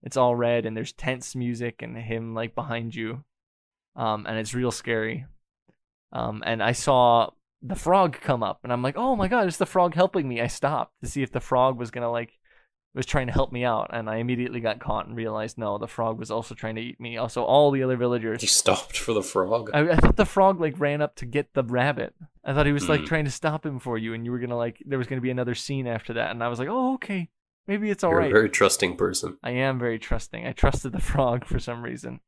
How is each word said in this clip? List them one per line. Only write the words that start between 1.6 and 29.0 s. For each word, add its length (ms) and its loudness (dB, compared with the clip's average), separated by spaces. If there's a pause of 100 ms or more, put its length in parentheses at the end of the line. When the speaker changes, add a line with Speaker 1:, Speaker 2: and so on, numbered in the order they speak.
Speaker 1:
and 140 -12
him, 380 -6
like, 200 -6
behind 400 -6
you. 300 -6 (720)
Um, 300 -2
and 120 -4
it's 160 -6
real 180 0
scary. 540 -2 (840)
Um, 340 -6
and 160 -2
I 100 2
saw 580 6 (320)
the 140 -8
frog 440 2
come 220 0
up, 200 -4
and 100 -4
I'm 100 -2
like, 140 -2
"Oh 200 0
my 120 0
God, 200 2
it's 80 -4
the 100 0
frog 280 2
helping 340 2
me." 120 -2
I 80 2
stopped 440 -2 (100)
to 60 -8
see 140 -2
if 100 -4
the 80 -2
frog 380 2
was 120 -6
gonna, 200 -4
like, 280 -6 (560)
was 120 -4
trying 200 0
to 60 -4
help 200 2
me 120 -2
out, 280 0
and 160 -6
I 80 -2
immediately 440 -2
got 180 -2
caught 280 -4
and 100 -10
realized, 420 -6
no, 200 -2
the 100 -6
frog 300 -2
was 120 -10
also 240 -4
trying 220 -8
to 40 -6
eat 200 -12
me. 160 -8
Also, 260 -4
all 300 6
the 100 2
other 140 2
villagers 460 0
Speaker 2:
You 60 0
stopped 480 2
for 160 -2
the 100 2
frog? 520 0
Speaker 1:
I, 160 4
I 60 6
thought 200 8
the 80 6
frog, 360 4
like, 180 -2
ran 240 0
up 140 -4
to 100 -10
get 280 -4
the 100 2
rabbit. 500 0 (300)
I 100 -2
thought 120 4
he 60 4
was, 160 0
like, 120 4
Speaker 2:
Hmm. 60 -6
Speaker 1:
trying 180 0
to 80 -2
stop 340 -4
him 140 -6
for 180 -4
you, 160 -4
and 100 -8
you 60 -4
were 80 -2
gonna, 180 -4
like, 300 -4
there 120 -2
was 100 -2
gonna 120 -4
be 100 -2
another 260 -2
scene 320 -4
after 260 -4
that, 160 0
and 140 -6
I 40 0
was 120 -4
like, 100 -4
"Oh, 240 0
okay. 360 -6 (360)
Maybe 240 -2
it's 140 -2
all 60 4
Speaker 2:
You're 100 4
Speaker 1:
right." 100 2
Speaker 2:
a 40 2
very 160 8
trusting 460 2
person. 460 -2